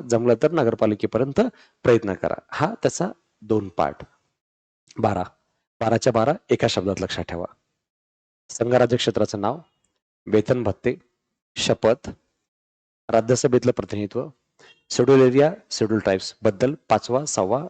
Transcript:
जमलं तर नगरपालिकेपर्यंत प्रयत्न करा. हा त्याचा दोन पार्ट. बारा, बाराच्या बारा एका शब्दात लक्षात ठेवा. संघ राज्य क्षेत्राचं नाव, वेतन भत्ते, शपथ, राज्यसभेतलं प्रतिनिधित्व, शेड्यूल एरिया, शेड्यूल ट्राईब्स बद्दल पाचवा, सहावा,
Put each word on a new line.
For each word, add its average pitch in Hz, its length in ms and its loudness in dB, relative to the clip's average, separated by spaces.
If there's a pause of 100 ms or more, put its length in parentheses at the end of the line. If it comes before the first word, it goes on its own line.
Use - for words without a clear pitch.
जमलं 117 240 2 (100)
तर 156 80 2
नगरपालिकेपर्यंत 117 880 0 (420)
प्रयत्न 107 300 2
करा. - 220 -4 (160)
हा 185 300 -4
त्याचा 170 280 -2 (320)
दोन 107 280 -2
पार्ट. 71 340 -4 (920)
बारा, 101 260 -2 (560)
बाराच्या 113 340 0
बारा 117 200 0 (160)
एका 120 180 2
शब्दात 92 340 -4
लक्षात 92 220 -6
ठेवा. 90 220 -10 (1040)
संघ 120 240 0
राज्य 120 240 4
क्षेत्राचं 104 440 0
नाव, 123 180 -2 (680)
वेतन 113 360 2
भत्ते, 107 320 -2 (600)
शपथ, - 540 0 (1000)
राज्यसभेतलं 120 640 2
प्रतिनिधित्व, 104 560 -8 (640)
शेड्यूल 131 320 4
एरिया, 135 320 4 (160)
शेड्यूल 110 300 -2
ट्राईब्स 95 420 -2
बद्दल 110 320 0 (160)
पाचवा, 123 360 0
सहावा, 120 440 -2